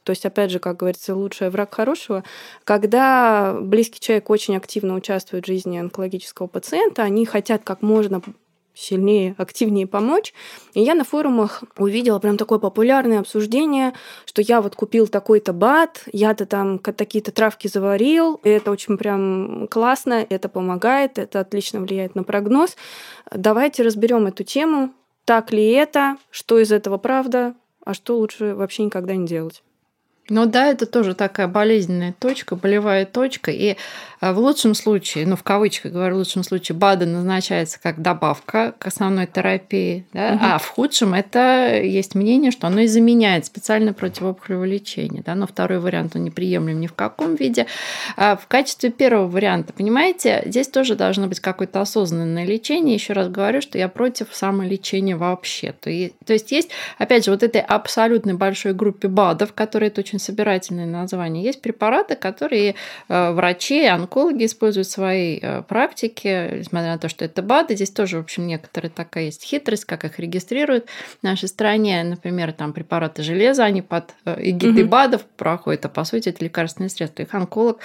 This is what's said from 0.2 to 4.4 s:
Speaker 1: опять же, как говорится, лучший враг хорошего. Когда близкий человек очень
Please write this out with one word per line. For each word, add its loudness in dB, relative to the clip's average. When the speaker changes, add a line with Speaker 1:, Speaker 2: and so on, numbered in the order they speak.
Speaker 1:
опять 0
же, -4
как -6
говорится, -4
лучший -4
враг -4
хорошего. -2
Когда 4
близкий 2
человек 0
очень 0